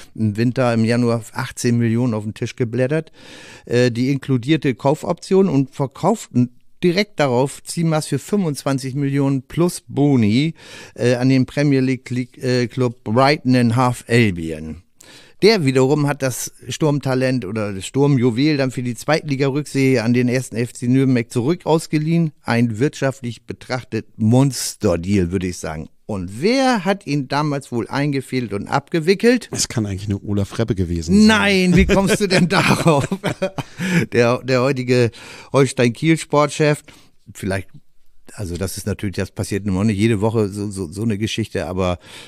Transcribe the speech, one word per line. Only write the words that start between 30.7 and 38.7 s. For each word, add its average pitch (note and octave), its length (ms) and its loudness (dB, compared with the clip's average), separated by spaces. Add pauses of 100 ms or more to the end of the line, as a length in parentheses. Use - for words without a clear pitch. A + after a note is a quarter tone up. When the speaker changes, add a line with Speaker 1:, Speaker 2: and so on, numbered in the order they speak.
Speaker 2:
gewesen E2+ 460 0
sein. G#3+ 80 8
Speaker 1:
Nein, G3+ 480 4
wie F#3+ 100 8
kommst G3 360 2
du G#3 60 2
denn F3+ 200 4
<laughs> - 20 -6
darauf? D#3 560 2 (1080)
Der, A#2 280 2
der B2+ 200 0
heutige B2 500 2 (400)
Holstein-Kiel-Sportchef, D3 1300 2 (520)
vielleicht G2 340 -6 (640)
also F2 240 -8
das F#2 200 -6